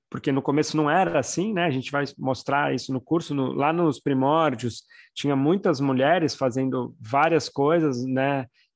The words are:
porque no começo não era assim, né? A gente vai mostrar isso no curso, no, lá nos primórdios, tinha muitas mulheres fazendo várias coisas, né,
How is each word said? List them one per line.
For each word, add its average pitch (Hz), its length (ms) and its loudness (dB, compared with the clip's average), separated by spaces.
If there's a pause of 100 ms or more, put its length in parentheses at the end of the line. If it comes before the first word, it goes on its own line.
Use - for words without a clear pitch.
(100)
porque 139 220 -4
no 135 100 2
começo 151 360 0
não 151 120 2
era 170 300 2
assim, 190 320 -4
né? 175 140 0
A 156 60 0
gente 127 200 -4
vai 143 140 -2 (120)
mostrar 139 560 -2
isso 131 200 -6
no 127 80 -4
curso, 160 340 -2
no, 131 160 -2
lá 139 220 0
nos 170 260 0
primórdios, 135 840 0 (300)
tinha 143 220 -2
muitas 151 460 2
mulheres 143 520 2
fazendo 131 640 -2
várias 143 520 0
coisas, 139 560 0
né, 131 400 0 (300)